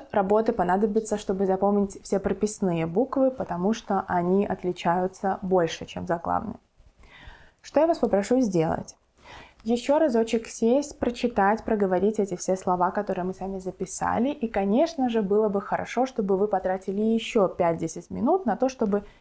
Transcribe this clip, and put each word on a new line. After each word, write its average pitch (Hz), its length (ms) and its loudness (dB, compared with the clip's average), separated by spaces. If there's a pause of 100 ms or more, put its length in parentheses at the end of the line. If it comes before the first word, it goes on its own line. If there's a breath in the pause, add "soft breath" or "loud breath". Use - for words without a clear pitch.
(120)
работы 214 420 2
понадобится, 208 640 0
чтобы 196 280 -2
запомнить 196 560 0
все - 180 -2
прописные 196 680 -2
буквы, 262 440 2
потому 190 440 -2
что 196 340 -2
они 185 380 2
отличаются 185 960 -2
больше, 180 440 0
чем 180 220 -10
заглавные. - 480 -4 (1040 loud breath)
Что - 200 2
я 320 60 4
вас 339 120 0
попрошу 202 400 2
сделать? 175 560 0 (720 loud breath)
Еще 240 340 2
разочек 233 480 2
сесть, 269 520 0
прочитать, 226 640 0
проговорить 202 560 2
эти 196 160 0
все 185 200 0
слова, 180 360 0
которые 190 340 -4
мы 185 80 -4
с - 60 -14
вами 190 200 -6
записали. 185 680 -2
И, 285 180 -6
конечно 240 640 0
же, 226 120 0
было 208 280 2
бы 196 120 0
хорошо, 190 440 -2
чтобы 196 320 0
вы 202 100 2
потратили 190 540 -2
еще 220 480 2
пять-десять 170 640 -2
минут 277 340 2
на 202 100 2
то, 262 140 2
чтобы 202 360 -2 (160 loud breath)